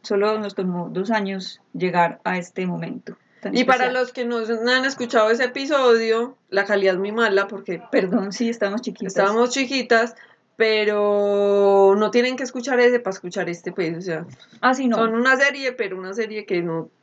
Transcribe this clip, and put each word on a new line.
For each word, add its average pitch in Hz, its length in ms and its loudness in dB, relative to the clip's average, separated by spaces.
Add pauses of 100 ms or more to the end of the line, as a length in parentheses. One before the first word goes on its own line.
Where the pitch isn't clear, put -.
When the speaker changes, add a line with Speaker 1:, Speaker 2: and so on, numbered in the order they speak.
Speaker 1:
solo 214 380 0
nos 202 160 -8
tomó 175 340 -4
dos 185 220 -6
años 196 500 -4 (140)
llegar 175 500 0
a 180 140 -2
este 185 280 -8
momento 170 520 -8 (240)
tan 196 120 -6
Speaker 2:
Y 240 100 2
para 254 200 2
Speaker 1:
especial. 254 180 -2
Speaker 2:
los 247 120 -6
que 247 100 -6
no, 240 160 -4
no 226 320 -2
han 262 140 2
escuchado 240 440 0
ese 240 140 2
episodio, 247 920 2 (100)
la 196 160 0
calidad 196 300 2
es 180 40 -2
muy 202 140 -4
mala 202 360 2
porque 185 340 -10 (100)
Speaker 1:
Perdón, 196 400 0
sí, 233 160 -2
estamos 214 320 -2
chiquitas. 190 340 -8
Speaker 2:
estábamos 214 360 2
chiquitas, 240 640 0 (420)
pero 202 1400 4
no 214 120 2
tienen 247 260 2
que 277 80 -6
escuchar 247 360 -2
ese 247 200 4
para 196 120 -6
escuchar 180 380 -6
este, 170 220 -8
pues, 170 260 -4
o - 20 -10
sea, 170 240 -6 (380)
Speaker 1:
Ah, 247 100 4
sí, 262 160 0
no. 226 80 0
Speaker 2:
son 226 180 0
una 247 220 2
serie, 269 360 0
pero 196 260 -6
una 190 160 -10
serie 214 320 -6
que 175 160 -2
no 165 260 -6 (140)